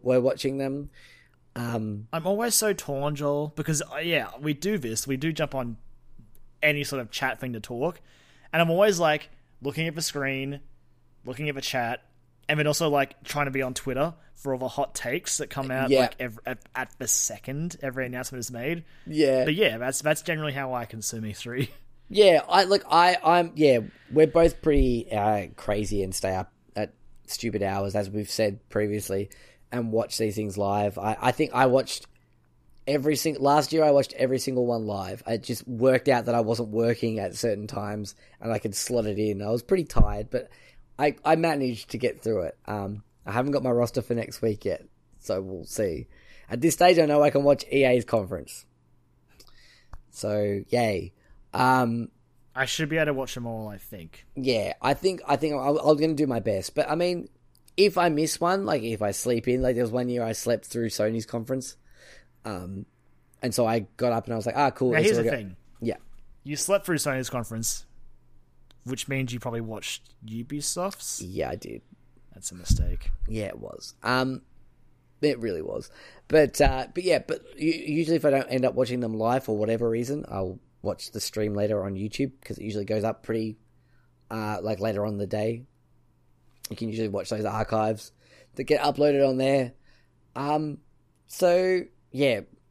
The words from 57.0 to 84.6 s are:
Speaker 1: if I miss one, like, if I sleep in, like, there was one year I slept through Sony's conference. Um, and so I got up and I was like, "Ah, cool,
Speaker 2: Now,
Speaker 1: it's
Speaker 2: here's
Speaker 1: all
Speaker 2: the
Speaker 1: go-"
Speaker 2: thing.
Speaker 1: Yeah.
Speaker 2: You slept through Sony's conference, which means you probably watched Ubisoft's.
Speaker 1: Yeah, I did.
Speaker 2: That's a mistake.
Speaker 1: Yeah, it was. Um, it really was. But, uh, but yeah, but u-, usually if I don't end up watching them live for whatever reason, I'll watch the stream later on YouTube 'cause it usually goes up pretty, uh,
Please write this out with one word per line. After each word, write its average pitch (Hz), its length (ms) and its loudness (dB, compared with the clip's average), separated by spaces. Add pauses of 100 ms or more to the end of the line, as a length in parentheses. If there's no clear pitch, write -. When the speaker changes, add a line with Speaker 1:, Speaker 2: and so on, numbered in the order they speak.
Speaker 1:
if 196 220 6
I 175 100 6
miss 156 320 0
one, 190 240 2
like, 156 180 0
if 110 200 -4
I 104 80 0
sleep 117 380 -2
in, 123 120 2
like, 131 140 2
there 120 100 0
was 113 60 -2
one 123 180 -2
year 120 140 -2
I 113 100 -2
slept 117 320 -2
through 117 240 -4
Sony's 110 380 -2
conference. 127 500 -6 (720)
Um, 95 400 -8 (560)
and 123 120 -4
so 120 120 2
I 113 140 2 (180)
got 120 140 2
up 113 120 -2
and 120 80 -8
I 113 40 -2
was 110 100 -4
like, 120 100 -2
"Ah, 143 140 2
cool, 127 220 0
Speaker 2:
Now, 156 80 2
Speaker 1:
it's 185 80 4
Speaker 2:
here's 220 100 4
Speaker 1:
all 113 60 2
Speaker 2:
the - 60 0
Speaker 1:
go-" 139 60 -2
Speaker 2:
thing. 98 200 -10 (260)
Speaker 1:
Yeah. 113 140 -4 (460)
Speaker 2:
You 143 140 -8
slept 196 300 0
through 175 100 0
Sony's 131 320 -2
conference, 113 560 -6 (1000)
which 127 220 -8
means 135 280 -4
you 123 40 -6
probably 117 220 -6
watched - 540 -10 (100)
Ubisoft's. 143 960 -8
Speaker 1:
Yeah, 90 300 -6
I - 60 -8
did. - 260 -14 (520)
Speaker 2:
That's - 160 -12
a 92 40 -14
mistake. - 560 2 (180)
Speaker 1:
Yeah, 107 180 -4
it - 120 -10
was. - 440 -14
Um, 127 400 0 (800)
it 143 180 2
really 98 240 -4
was. - 280 -8 (380)
But, 151 320 6
uh, 135 340 4
but 180 100 -4
yeah, 165 220 4
but - 160 -6 (160)
u-, 156 140 2
usually 160 440 0
if 156 80 0
I 147 60 4
don't 135 200 2
end 127 140 0
up 123 100 0
watching 123 260 -2
them 113 140 -4
live 117 300 0
for 107 120 -2
whatever 113 320 0
reason, 120 400 -4
I'll 95 300 -6 (240)
watch - 300 -8
the 107 80 -8
stream 107 340 -4
later 104 300 0
on 98 100 -6
YouTube 110 380 -4 (120)
'cause - 140 -12
it - 60 -12
usually 104 200 -6
goes 107 200 -2
up 110 180 -4
pretty, 110 340 -4 (720)
uh, 107 320 -6